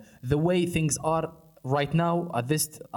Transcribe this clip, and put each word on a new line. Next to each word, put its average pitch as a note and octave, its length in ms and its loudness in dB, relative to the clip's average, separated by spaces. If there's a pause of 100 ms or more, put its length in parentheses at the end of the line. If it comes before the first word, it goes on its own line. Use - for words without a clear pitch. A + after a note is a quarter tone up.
(220)
the C#3 160 0
way F3 280 2
things D#3+ 380 0
are D#3+ 280 -2 (320)
right C#3+ 300 0
now E3+ 340 2 (100)
at A#2+ 140 -4
this, D#3 120 0 (320)